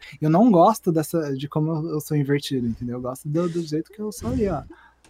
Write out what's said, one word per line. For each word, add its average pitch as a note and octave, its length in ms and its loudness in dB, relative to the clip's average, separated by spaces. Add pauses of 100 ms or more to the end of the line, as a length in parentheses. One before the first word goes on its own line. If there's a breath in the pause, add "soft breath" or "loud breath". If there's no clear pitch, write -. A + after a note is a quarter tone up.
(200 loud breath)
Eu D#3 100 2
não G#3+ 200 6
gosto F#3 420 4
dessa, D#3 420 -2
de C#3 140 -6
como D#3 240 -2
eu, D#3+ 180 -4
eu D3+ 100 -4
sou D3+ 160 -4
invertido, C#3 500 0
entendeu? A#2+ 320 -6
Eu B2 40 -8
gosto B2+ 260 -8
do, E3+ 200 -2
do E3+ 140 -4
jeito D#3 300 -6
que - 80 -16
eu G#3+ 120 -8
sou - 180 -8
ali, A#3+ 180 0
ó. D3+ 140 -4 (480 soft breath)